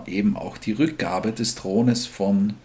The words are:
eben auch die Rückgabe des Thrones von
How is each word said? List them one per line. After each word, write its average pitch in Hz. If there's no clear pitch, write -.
eben 98
auch -
die 107
Rückgabe 110
des -
Thrones 117
von 101